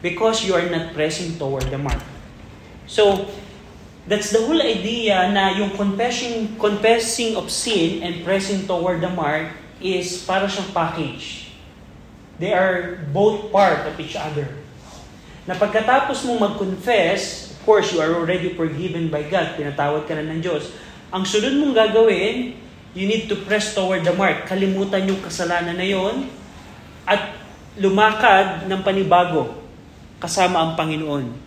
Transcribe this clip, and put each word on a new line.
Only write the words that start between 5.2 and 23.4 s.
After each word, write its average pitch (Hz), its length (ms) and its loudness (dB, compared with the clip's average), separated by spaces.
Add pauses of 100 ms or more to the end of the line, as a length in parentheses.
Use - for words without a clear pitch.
na 196 320 2
yung 196 160 -2
confessing, 226 800 -2
confessing 220 800 2
of - 160 -6
sin 185 480 0
and 170 240 -6
pressing 196 400 0
toward 175 400 0
the 180 80 -2
mark 160 480 -2 (220)
is 185 400 -4
para 196 240 0
siyang 196 240 -4
package. 160 840 -4 (840)
They 190 160 0
are 180 560 0
both 208 400 2
part 180 360 4
of - 120 -8
each 147 160 -10
other. 147 320 -6 (1000)
Na 180 120 -6
pagkatapos 220 680 2
mong 226 280 0
mag-confess, 190 960 0
of - 160 -16
course, 214 240 6
you 175 80 0
are 160 160 2
already 170 400 0
forgiven 160 560 -4
by 147 160 -4
God. 165 320 -2
Pinatawad 147 480 -2
ka 160 80 -4
na 151 80 -4
ng 156 160 -6
Diyos. 160 320 -4 (400)
Ang 190 160 -2
sunod 226 320 2
mong 285 160 2
gagawin, 220 800 4 (400)
you 196 160 -2
need 220 160 0
to 202 160 -2